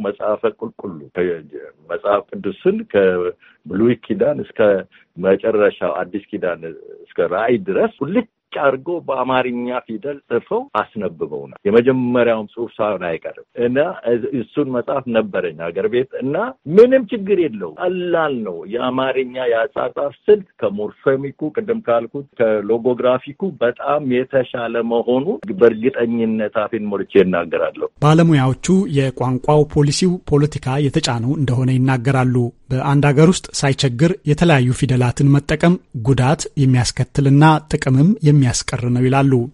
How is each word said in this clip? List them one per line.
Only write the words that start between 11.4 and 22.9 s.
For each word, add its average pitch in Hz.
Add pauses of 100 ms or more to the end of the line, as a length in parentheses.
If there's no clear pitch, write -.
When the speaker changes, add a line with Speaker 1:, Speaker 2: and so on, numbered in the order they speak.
Speaker 1:
የመጀመሪያውም 120
ጽሑፍ 117
ሳይሆን 104
አይቀርም 82 (120)
እና 123 (560)
እሱን 131
መጽሐፍ 127
ነበረኝ 98
ሀገር 85
ቤት 123
እና 135 (300)
ምንም 240
ችግር 196
የለው፣ 107
ቀላል 175
ነው። 92 (100)
የአማርኛ 127 (100)
የአጻጻፍ 127
ስልት 208 (120)
ከሞርፌሚኩ 135
ቅድም 113
ካልኩት 117 (100)
ከሎጎግራፊኩ 120